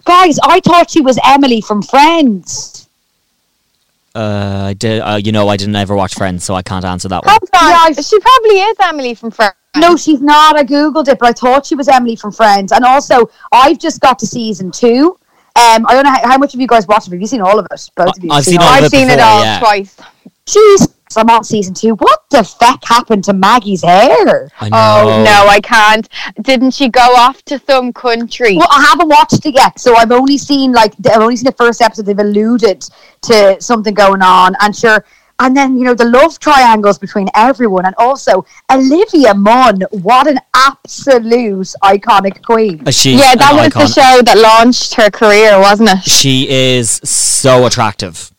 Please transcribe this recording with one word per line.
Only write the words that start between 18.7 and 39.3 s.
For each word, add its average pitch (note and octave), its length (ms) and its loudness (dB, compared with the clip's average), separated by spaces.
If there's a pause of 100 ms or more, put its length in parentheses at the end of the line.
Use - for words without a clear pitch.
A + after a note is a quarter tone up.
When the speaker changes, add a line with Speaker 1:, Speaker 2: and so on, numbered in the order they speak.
Speaker 1:
of - 0 -
Speaker 2:
of C#4+ 60 2
Speaker 1:
it? - 20 0
Speaker 3:
I've - 40 0
seen C4 200 0
it B3 60 2
Speaker 2:
before, A#3 140 2
Speaker 3:
all G#3 140 2
Speaker 2:
yeah. G#3+ 160 -4
Speaker 3:
twice. G#3 360 -2 (500)
Speaker 1:
Jeez, G#4 420 4 (260)
I'm A3 140 0
on A3+ 160 2
season F#3+ 300 -6
two. A3 220 -4
What C#5+ 240 0 (100)
the B3+ 120 2
feck A#3+ 440 -2
happened A#3 380 -2
to G3+ 100 -2
Maggie's G3 480 0
hair? F#3+ 680 2 (140)
Speaker 2:
I G#2 100 -8
Speaker 3:
Oh, A2 360 2
Speaker 2:
know. - 160 2
Speaker 3:
no, G3+ 240 4
I G#3 120 2
can't. A3 480 0 (320)
Didn't C4 300 0
she C4 180 -4
go B3 140 2
off B3 400 2
to C#4 160 -10 (100)
some B3+ 240 -2
country? A#3 640 -4
Speaker 1:
Well, E4 140 2
I C#4+ 180 2
haven't D#4 220 0
watched D4 340 2
it D4+ 100 -4
yet, A#3 240 0
so A#3+ 160 2
I've A3+ 160 2
only C4 280 0
seen, C4+ 340 -2
like, A3+ 240 0
the, G3+ 160 -2
I've A3 80 2
only A#3 160 0
seen B3 80 -10
the C4 80 0
first A#3 300 -2
episode. A3 240 -4
They've G3+ 120 -4
alluded G#3 640 -2 (420)
to G3+ 360 2
something A3 320 -4
going G3 300 0
on, F#3 380 2
and G#3 140 -2
sure. A3 300 0 (340)
And C4 180 0
then, C4 200 -2
you B3 80 -2
know, B3 100 0
the A#3+ 100 -2
love C4 340 2
triangles A3+ 600 2
between G3 360 -8
everyone, A3 500 0
and F#3 140 -4
also A#3+ 480 -2 (240)
Olivia C4+ 640 2